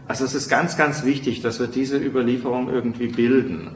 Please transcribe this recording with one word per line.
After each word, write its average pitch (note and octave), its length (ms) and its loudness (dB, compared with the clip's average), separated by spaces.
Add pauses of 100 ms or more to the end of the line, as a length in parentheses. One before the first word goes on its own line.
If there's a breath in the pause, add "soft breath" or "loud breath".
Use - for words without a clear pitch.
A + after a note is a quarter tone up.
Also C3 160 -2
es C3 100 -4
ist C3+ 140 -4
ganz, D3 280 2
ganz C#3+ 280 2
wichtig, C3 360 0
dass A#2 200 -2
wir A#2+ 60 0
diese C3+ 300 -2
Überlieferung B2+ 720 0
irgendwie A#2+ 380 -2
bilden. A#2 680 2